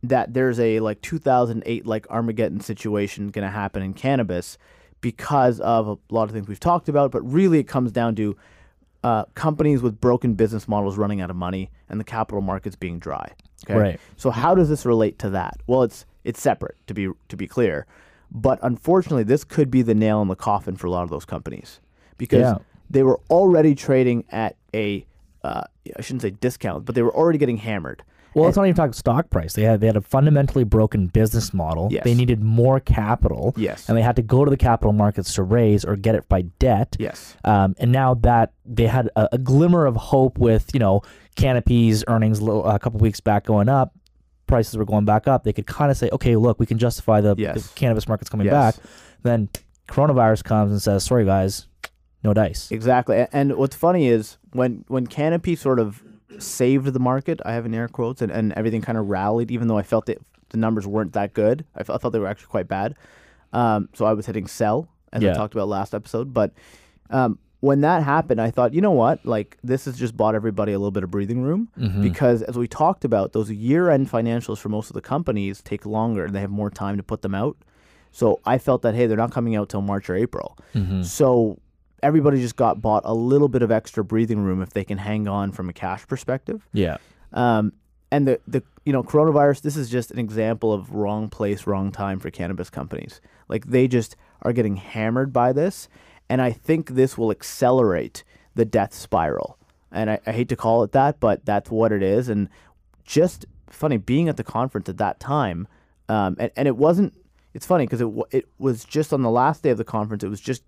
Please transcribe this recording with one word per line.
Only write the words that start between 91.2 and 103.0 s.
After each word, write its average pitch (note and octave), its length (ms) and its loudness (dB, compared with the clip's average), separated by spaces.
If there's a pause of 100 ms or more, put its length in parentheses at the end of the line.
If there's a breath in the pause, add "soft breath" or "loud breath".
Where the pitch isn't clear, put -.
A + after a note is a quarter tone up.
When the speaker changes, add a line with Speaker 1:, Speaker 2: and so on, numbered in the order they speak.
Speaker 1:
place, G2+ 380 -6
wrong G2 240 -2
time G2 300 -6
for - 100 -10
cannabis F2+ 400 -8
companies. - 500 -12 (280 soft breath)
Like, - 180 -6
they B2+ 220 2
just A#2+ 260 -2 (280 soft breath)
are A#2+ 100 -2
getting G#2+ 240 0
hammered A2+ 560 -4
by B2+ 200 2
this. D#3+ 360 -4 (400 soft breath)
And B2+ 120 0
I B2+ 120 0
think D#3+ 380 -4
this C3 280 0
will A2+ 140 0
accelerate A2+ 920 0 (320 soft breath)
the A#2 100 0
death G#2 300 -2
spiral. C#2+ 640 -4 (320)
And G#2+ 200 -4
I, G#2+ 160 -4
I A2 60 -6
hate A#2 180 -2
to A#2+ 60 -4
call A#2 280 2
it - 80 -8
that, C#3 260 2
but G#2+ 260 0
that's G2+ 260 -2
what A2+ 200 2
it G2+ 120 0
is. G#2+ 260 0
And G#2 200 -2 (560 soft breath)